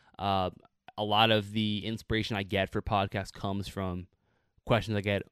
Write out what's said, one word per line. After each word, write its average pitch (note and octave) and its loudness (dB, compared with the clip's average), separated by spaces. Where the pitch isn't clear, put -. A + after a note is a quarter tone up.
Uh, F#2+ 0
a G#2+ -4
lot G#2+ 6
of G#2 2
the G#2 0
inspiration A2 -4
I G2 -2
get F#2+ 0
for G#2 -2
podcasts G2 -2
comes G2 -4
from F2+ -6
questions G#2+ 0
I G2+ 0
get G2+ 0